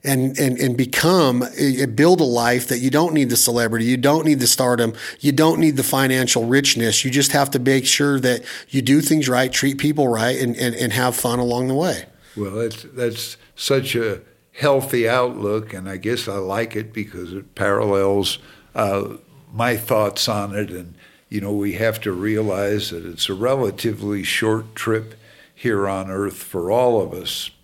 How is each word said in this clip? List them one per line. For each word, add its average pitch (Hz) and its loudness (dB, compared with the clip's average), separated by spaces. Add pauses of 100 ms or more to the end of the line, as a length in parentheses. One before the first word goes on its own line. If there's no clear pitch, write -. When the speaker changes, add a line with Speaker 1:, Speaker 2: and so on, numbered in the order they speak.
Speaker 1:
and, 131 0
and, 131 2
and 127 2
become, 131 4 (140)
eh, 135 2
build 151 4
a 160 4
life 123 2
that 123 -2
you 127 0
don't 156 2
need 139 2
the 117 2
celebrity, 113 2
you 127 2
don't 147 4
need 143 4
the 120 2
stardom, 120 2 (260)
you 143 2
don't 160 4
need 156 4
the 131 0
financial 131 2
richness. 120 2
You 127 -2
just 139 2
have 139 2
to 135 0
make 131 2
sure 143 2
that 123 0 (260)
you 131 -2
do 139 4
things 151 2
right, 127 2
treat 139 -2
people 147 0
right, 120 0
and, 123 0
and, 120 -2
and 120 -2
have 123 0
fun 120 -2
along 123 0
the 131 -2
way. 147 -2 (300)
Speaker 2:
Well, 101 -6
that's, 113 -6
that's 120 -6 (180)
such 135 -2
a 110 -2 (320)
healthy 135 0
outlook, 110 -2
and 95 -12
I 95 -8
guess 113 -4
I 101 -6
like 101 -4
it 110 -6
because 90 -10
it 95 -14
parallels, 101 2 (340)
uh, 101 -2 (400)
my 117 0
thoughts 107 0
on 101 -4
it. 101 -4
And, 87 -14 (340)
you 104 -4
know, 101 -4
we 101 -2
have 110 -2
to 104 -4
realize 101 -2
that 85 -10
it's 85 -6
a 98 -4
relatively 104 -2
short 110 -2
trip 110 -4 (400)
here 101 -2
on 95 -4
earth 98 -4
for 90 -6
all 117 4
of 85 -4
us - -8 (120)